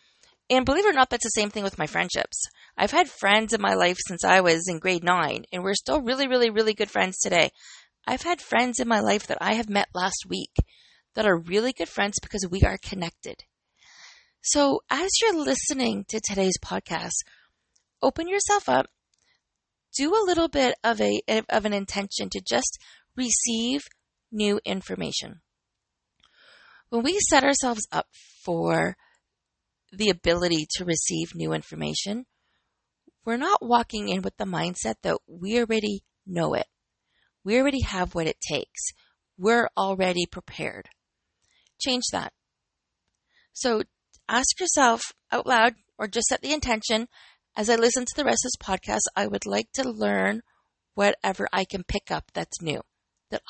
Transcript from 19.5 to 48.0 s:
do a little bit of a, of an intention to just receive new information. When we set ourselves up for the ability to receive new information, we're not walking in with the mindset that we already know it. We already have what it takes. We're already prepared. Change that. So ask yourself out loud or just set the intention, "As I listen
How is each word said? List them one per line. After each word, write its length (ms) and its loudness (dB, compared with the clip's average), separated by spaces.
do 180 2
a 120 4
little 220 2
bit 340 2
of 180 0
a, 200 2
of 160 0
an 100 0
intention 560 -6
to 100 -6
just 380 -2
receive 640 0
new 320 0
information. 760 -6
When 140 -2
we 160 0
set 160 6
ourselves 480 0
up 140 -2
for 520 0
the 160 2
ability 580 2
to 80 -6
receive 500 -2
new 180 -4
information, 720 -6
we're 120 -2
not 280 0
walking 440 0
in 140 -2
with 160 -6
the 60 -4
mindset 580 -4
that 240 0
we 320 -4
already 440 -2
know 280 0
it. 120 -2
We 140 2
already 240 2
have 320 -2
what 120 -2
it 140 -4
takes. 500 -6
We're 380 2
already 500 0
prepared. 640 -12
Change 320 0
that. 200 -6
So 300 0
ask 320 0
yourself 400 4
out 140 -2
loud 280 4
or 80 -4
just 220 -2
set 140 -2
the 100 -4
intention, 560 0
"As 140 0
I 60 8
listen 280 4